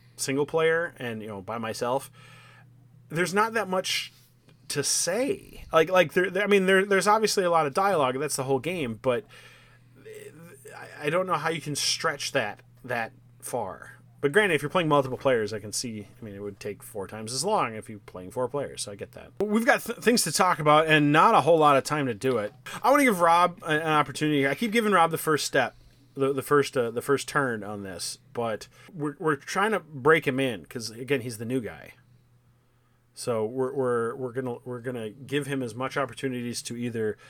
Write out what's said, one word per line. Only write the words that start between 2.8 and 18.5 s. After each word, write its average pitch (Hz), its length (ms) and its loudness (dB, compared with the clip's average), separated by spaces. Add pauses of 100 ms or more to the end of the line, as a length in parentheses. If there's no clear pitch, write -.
There's 165 260 -2
not 220 200 2
that 208 140 -2
much - 440 -4 (560)
to 143 140 -4
say. - 880 -4
Like, 160 180 4
like, 180 220 4
there, 185 180 2
there, 190 140 0
I - 20 -2
mean, 196 200 4
there, 190 180 6
there's 196 220 2
obviously 208 380 2
a 175 60 2
lot 160 160 4
of 135 80 -4
dialogue. 156 440 2
That's 143 180 -4
the 135 80 -4
whole 135 140 2
game, 131 440 -6
but 120 220 0 (1500)
I, - 320 -12
I 151 40 -2
don't 185 160 0
know 180 80 -2
how 156 160 -2
you 165 100 -6
can 147 160 -8
stretch - 560 -4
that 110 280 -2 (240)
that 120 280 -6 (280)
far. - 580 -10 (220)
But 143 100 0
granted, 190 240 4
if 139 80 0
you're 143 80 -8
playing 175 180 0
multiple 131 300 2
players, 113 340 0
I 110 60 -8
can 101 140 -14
see, 107 340 -8 (140)
I 120 40 -16
mean, 104 100 -12
it 98 60 -12
would 101 200 -12
take 104 200 -10
four 95 280 -10
times 110 240 -10
as 131 120 -4
long 170 300 -2
if 110 160 -12
you're 107 80 -14
playing 92 320 -16
four 127 180 -4
players, 117 340 -8